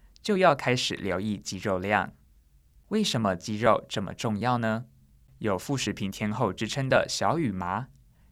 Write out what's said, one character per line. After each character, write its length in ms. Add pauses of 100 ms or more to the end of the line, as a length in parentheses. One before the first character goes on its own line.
(220)
就 160
要 160
开 220
始 180
留 260
意 160
肌 220
肉 220
量。 340 (760)
为 140
什 160
么 160
肌 240
肉 300
这 100
么 140
重 240
要 220
呢？ 260 (540)
有 180
副 180
食 160
品 200
天 200
后 220
之 140
称 200
的 220
小 300
雨 120
麻， 360 (440)